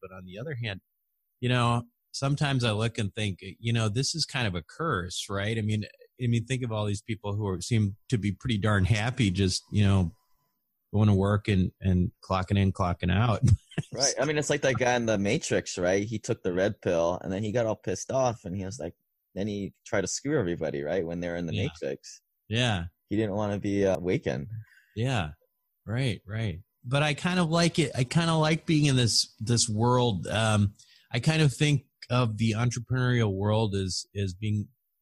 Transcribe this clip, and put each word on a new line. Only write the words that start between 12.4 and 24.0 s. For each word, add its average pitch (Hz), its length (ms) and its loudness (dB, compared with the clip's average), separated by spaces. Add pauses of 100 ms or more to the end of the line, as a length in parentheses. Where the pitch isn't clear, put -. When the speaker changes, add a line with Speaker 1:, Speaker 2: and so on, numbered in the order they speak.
Speaker 1:
in, 95 140 4
clocking 90 380 -2
out. 104 340 2
<laughs> - 60 6 (420)
Speaker 2:
Right. 127 280 0
I 135 40 2
mean, 151 120 -2
it's 151 120 -2
like 147 120 0
that 131 160 2
guy 123 180 2
in 120 100 0
The 110 120 2
Matrix, 101 600 0
right? 95 260 2
He 110 160 -6
took - 240 -4
the 92 100 -2
red 98 280 0
pill 85 400 0
and 92 120 -6
then 101 100 -4
he 107 80 -4
got 117 140 0
all 107 100 -2
pissed - 360 -6
off 127 340 0
and 90 100 -6
he 98 80 -6
was 95 160 -8
like, 87 140 -8 (400)
then 98 140 -4
he 101 260 -6 (120)
tried 104 160 0
to 90 60 -4
screw 147 300 -4
everybody, 80 460 -2
right? 82 220 -2
When 85 140 -6
they're 85 160 -4
in 87 120 -4
The 80 80 -4
Speaker 1:
Yeah. 98 80 -2
Speaker 2:
Matrix. - 580 -8 (260)
Speaker 1:
Yeah. 110 360 0 (260)
Speaker 2:
He 101 80 -2
didn't 107 180 -2
wanna 104 240 -2
be, 101 260 0
uh, 92 120 2
awakened. 82 500 -2 (480)